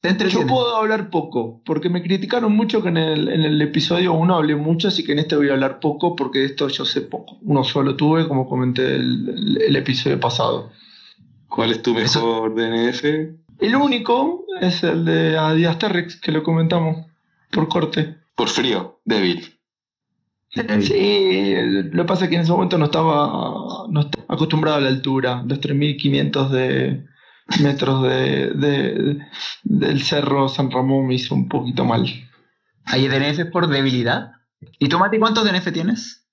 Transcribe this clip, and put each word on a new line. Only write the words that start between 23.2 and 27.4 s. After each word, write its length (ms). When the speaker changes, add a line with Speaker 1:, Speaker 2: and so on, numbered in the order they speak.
Speaker 2:
no 120
estaba 280
acostumbrado 500
a 20
la 80
altura. 580
Los 140
tres 160
mil 200
quinientos 540
de 560